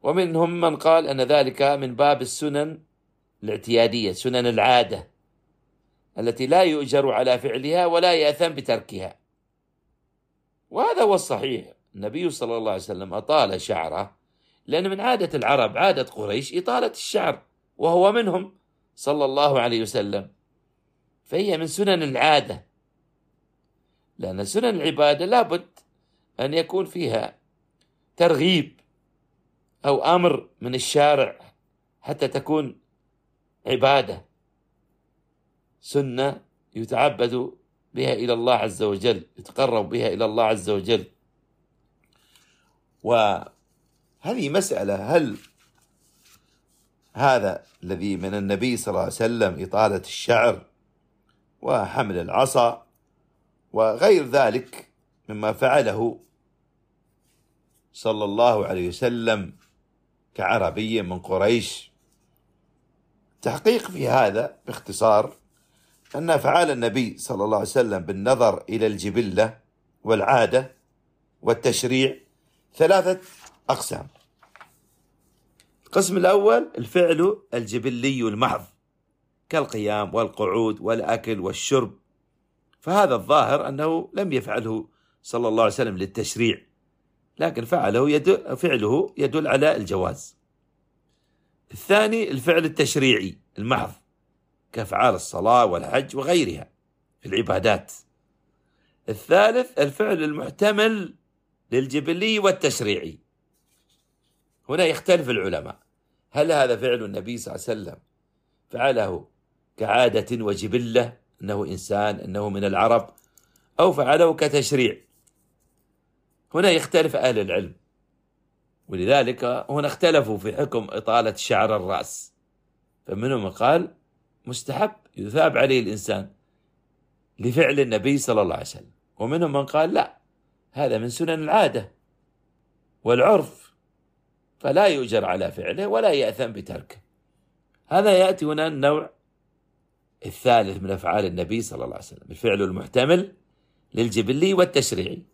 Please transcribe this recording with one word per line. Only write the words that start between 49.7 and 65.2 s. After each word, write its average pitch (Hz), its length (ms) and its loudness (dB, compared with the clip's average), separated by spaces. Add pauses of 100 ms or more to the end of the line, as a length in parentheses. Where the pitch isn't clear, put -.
الشعر - 680 0 (960)
وحمل 104 560 -4
العصا 117 680 0 (840)
وغير 135 540 4
ذلك 127 640 0 (380)
مما 107 240 -4
فعله 120 680 2 (1700)
صلى 107 320 -4
الله 107 420 2
عليه 90 220 -4
وسلم 113 680 -2 (800)
كعربي 104 680 -2
من 90 160 -8
قريش، 98 720 -2 (1500)
تحقيق 214 480 0
في 147 180 -4
هذا 117 580 0
باختصار 107 680 0 (800)